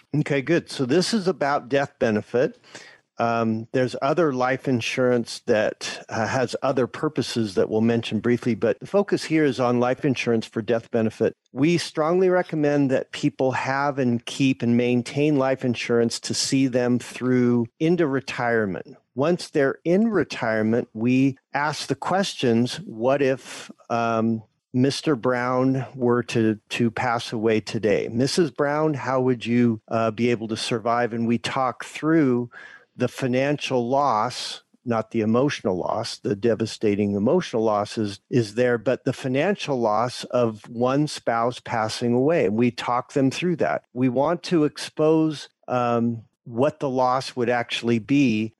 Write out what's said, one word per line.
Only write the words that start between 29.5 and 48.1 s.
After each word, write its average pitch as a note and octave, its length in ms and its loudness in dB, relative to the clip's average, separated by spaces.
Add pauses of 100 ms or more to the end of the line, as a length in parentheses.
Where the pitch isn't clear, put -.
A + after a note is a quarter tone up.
uh, A2+ 220 0
be A2+ 200 0
able A2+ 180 -2
to A2 100 -4
survive?" A#2 560 -2
And A#2 120 -2
we A#2 120 2
talk - 440 -4
through C3+ 680 2 (480)
the A#2+ 100 0
financial C3 800 -2
loss, B2+ 720 -2 (240)
not A2+ 240 -2
the A2+ 100 -2
emotional A2 560 0
loss. - 400 -4
The G#2 180 -4
devastating G#2 800 0
emotional A#2+ 480 0
loss G#2 360 0
is, G#2 220 -4 (100)
is G#2+ 240 0
there, A#2+ 240 2
but A#2+ 260 -2
the C3 80 0
financial C#3 680 -2
loss A2+ 460 0
of A2+ 420 0
one B2+ 400 0
spouse A#2+ 540 -2
passing A#2 540 -2
away. C3+ 320 2
And G#2 100 0
we A#2+ 140 4
talk - 420 -4
them C3+ 180 2
through E3+ 260 -2
that. D#2 360 -2
We B2+ 160 0
want D3 360 0
to D#3 200 2
expose, D#3 840 0 (180)
um, A#2 540 0 (220)
what C3 360 0
the D3 80 -2
loss B2+ 480 0
would A#2+ 140 0
actually A#2 480 -2
be. A2+ 600 0